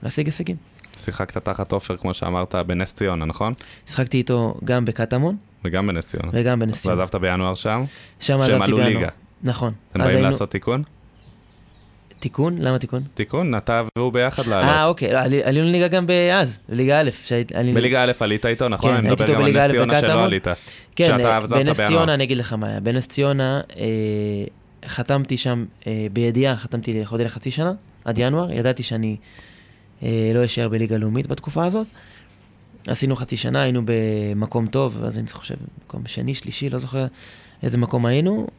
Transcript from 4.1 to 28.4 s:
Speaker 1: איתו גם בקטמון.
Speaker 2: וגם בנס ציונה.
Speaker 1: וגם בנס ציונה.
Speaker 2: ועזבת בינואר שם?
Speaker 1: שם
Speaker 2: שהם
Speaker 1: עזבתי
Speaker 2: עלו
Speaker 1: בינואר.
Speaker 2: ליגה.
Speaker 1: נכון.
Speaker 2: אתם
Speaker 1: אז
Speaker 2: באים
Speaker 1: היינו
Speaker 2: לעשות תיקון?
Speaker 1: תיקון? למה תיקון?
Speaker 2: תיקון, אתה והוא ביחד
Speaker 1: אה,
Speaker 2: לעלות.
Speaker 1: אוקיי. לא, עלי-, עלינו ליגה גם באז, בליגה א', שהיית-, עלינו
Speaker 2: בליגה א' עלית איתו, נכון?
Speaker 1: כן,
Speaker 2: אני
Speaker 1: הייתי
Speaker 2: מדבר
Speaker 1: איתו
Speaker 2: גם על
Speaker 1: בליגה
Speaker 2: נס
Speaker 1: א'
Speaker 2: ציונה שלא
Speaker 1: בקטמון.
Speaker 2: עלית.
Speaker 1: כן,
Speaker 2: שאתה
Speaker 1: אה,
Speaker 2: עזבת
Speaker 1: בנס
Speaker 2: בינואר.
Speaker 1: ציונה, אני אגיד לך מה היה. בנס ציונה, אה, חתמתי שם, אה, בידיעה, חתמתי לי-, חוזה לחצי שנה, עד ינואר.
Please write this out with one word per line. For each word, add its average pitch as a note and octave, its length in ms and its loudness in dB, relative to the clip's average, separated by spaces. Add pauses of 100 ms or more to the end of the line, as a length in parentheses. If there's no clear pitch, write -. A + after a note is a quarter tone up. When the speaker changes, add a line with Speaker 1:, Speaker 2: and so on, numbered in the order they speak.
Speaker 1:
איתו A#2+ 360 0 (100)
גם B2 200 0
בקטמון. B2 520 -2 (280)
Speaker 2:
וגם F#2 220 0
בנס F2 200 -2
ציונה. - 260 -6
Speaker 1:
וגם A#2+ 260 2
בנס A2 240 -2
ציונה. F2+ 180 0
Speaker 2:
ועזבת F#2 140 -2
בינואר F#2 400 0
שם? A2+ 300 -2 (360)
Speaker 1:
שם - 60 -6
Speaker 2:
שהם C3+ 140 2
Speaker 1:
עזבתי B2+ 140 4
Speaker 2:
עלו G2+ 220 4
Speaker 1:
בינואר. A#2+ 180 4
Speaker 2:
ליגה. F2 140 0 (340)
Speaker 1:
נכון. A#2+ 300 -2 (180)
Speaker 2:
אתם - 100 -2
Speaker 1:
אז - 60 4
Speaker 2:
באים F#2 100 4
Speaker 1:
היינו C3 120 6
Speaker 2:
לעשות - 220 0
תיקון? A#2+ 320 -2 (1400)
Speaker 1:
תיקון? E3 400 -2
למה C3 200 0
תיקון? B2 240 -4 (120)
Speaker 2:
תיקון, C#3 400 -2
אתה A#2 280 0 (160)
והוא B2 140 0
ביחד B2 300 0
Speaker 1:
אה, A#2 60 -2
Speaker 2:
לעלות. C#3 400 4
Speaker 1:
אוקיי. E3 240 0
לא, C3 60 4
עלי-, C3 260 2
עלינו D3 220 2
ליגה F3 220 4
גם F3+ 180 2
באז, F3 520 2 (100)
בליגה C3 320 4
א', C#3+ 100 2 (140)
שהיית-, A#2+ 280 0
עלינו B2 220 2
Speaker 2:
בליגה B2 300 4
א' B2 160 4
עלית G#2+ 260 0
איתו, A#2+ 220 2
נכון? A2+ 220 2
Speaker 1:
כן, B2+ 60 4
Speaker 2:
אני A2 120 2
Speaker 1:
הייתי - 140 4
Speaker 2:
מדבר A2 100 4
Speaker 1:
איתו - 20 4
Speaker 2:
גם - 100 4
על - 80 4
Speaker 1:
בליגה C#3 140 6
Speaker 2:
נס C#3 40 4
Speaker 1:
א' - 20 4
Speaker 2:
ציונה A#2 280 4
שלא A2+ 80 4
Speaker 1:
בקטמון. A2+ 160 4
Speaker 2:
עלית. F#2+ 220 0 (500)
Speaker 1:
כן, E3+ 100 4
Speaker 2:
שאתה B2 220 4
Speaker 1:
אה, A2+ 100 4
Speaker 2:
עזבת B2 200 2
Speaker 1:
בנס C3+ 180 2
Speaker 2:
בינואר. G#2+ 120 2
Speaker 1:
ציונה, E3 260 4
אני C#3 100 2
אגיד B2+ 140 0
לך A#2 140 -4
מה A2 140 -4
היה. G#2 140 -4
בנס A#2+ 280 -2
ציונה, C#3 520 0 (160)
אה, - 80 -6 (1000)
חתמתי C3+ 520 -2
שם, A#2+ 260 -2 (220)
אה, A2 260 -4
בידיעה, A#2 440 2
חתמתי A#2 360 -6
לי-, A2 140 -2
חוזה A2+ 180 -2
לחצי A2+ 260 -6
שנה, D#3+ 220 -2 (320)
עד A2+ 140 -2
ינואר. D3+ 340 0